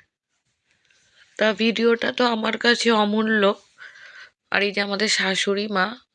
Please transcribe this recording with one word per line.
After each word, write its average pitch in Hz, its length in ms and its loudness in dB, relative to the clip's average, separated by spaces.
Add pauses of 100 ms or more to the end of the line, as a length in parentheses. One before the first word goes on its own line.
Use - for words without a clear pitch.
(1400)
তা 214 160 2
ভিডিওটা 233 580 0
তো 247 140 0
আমার 220 320 -2
কাছে 233 340 2
অমূল্য। 214 640 2 (960)
আর 196 120 0
এই 208 80 -2
যে 202 100 -2
আমাদের 202 260 -2
শাশুড়ি 196 600 -2
মা, 208 320 -2 (160)